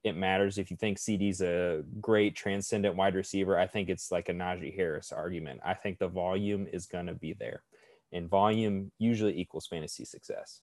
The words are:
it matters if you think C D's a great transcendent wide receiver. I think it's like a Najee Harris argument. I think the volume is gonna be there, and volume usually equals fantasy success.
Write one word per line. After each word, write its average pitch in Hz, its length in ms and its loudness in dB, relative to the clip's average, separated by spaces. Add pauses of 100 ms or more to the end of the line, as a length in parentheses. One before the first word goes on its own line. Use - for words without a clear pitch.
it 92 140 -2
matters 95 400 2
if 95 120 -4
you 90 60 -6
think 101 220 0
C 107 180 -2
D's 95 260 2
a 87 440 2 (160)
great 104 340 4
transcendent 98 640 0
wide 95 180 4
receiver. 95 420 2
I 92 100 4
think 101 200 -2
it's - 240 -4
like 87 160 0
a 90 60 -2
Najee 90 420 -4
Harris 85 380 -2
argument. 80 500 -6
I 90 100 0
think 98 260 -4
the 92 100 0
volume 95 580 0
is 90 180 -6
gonna 87 280 -6
be 82 180 -8
there, - 320 -8 (480)
and 85 180 -6
volume 101 680 4
usually 107 420 2
equals 80 280 -6
fantasy 76 360 -8
success. - 560 -12 (100)